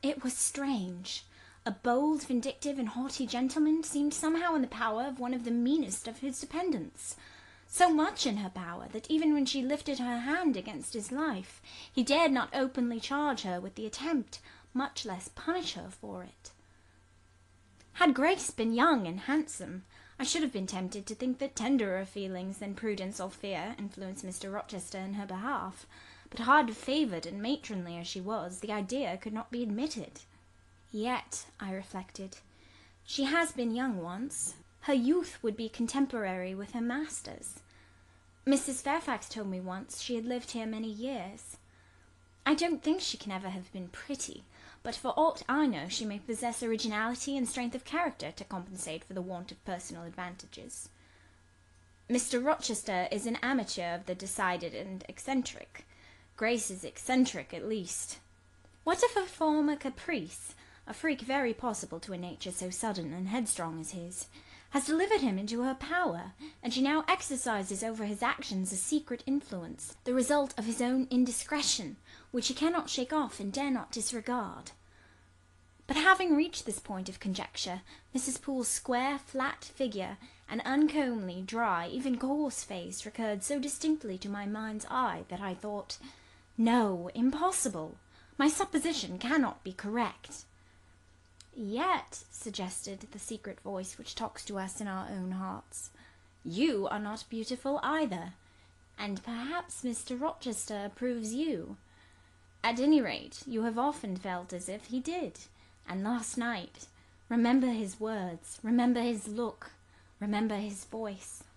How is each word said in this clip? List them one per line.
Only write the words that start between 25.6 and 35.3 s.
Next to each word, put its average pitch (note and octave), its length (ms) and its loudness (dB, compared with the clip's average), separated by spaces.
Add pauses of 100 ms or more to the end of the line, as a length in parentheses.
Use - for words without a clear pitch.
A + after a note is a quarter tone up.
but - 120 -10
hard-favoured A#3+ 840 4
and G3 160 -6
matronly F#3+ 560 -2
as E3+ 80 -8
she F#3+ 140 -6
was, F#3 400 -4
the G#3+ 120 -4
idea G#3 460 -2
could G#3+ 160 -8
not A3 160 -6
be A#3+ 120 -2
admitted. A3+ 580 -2 (680)
Yet, A3+ 540 -2 (160)
I F#3+ 120 -4
reflected, F#3+ 680 -10 (640)
she - 200 0
has D#4+ 280 2
been A#3 220 0
young A#3+ 280 0
once. F#3+ 520 -4 (320)
Her C#4+ 80 4
youth C#4 480 4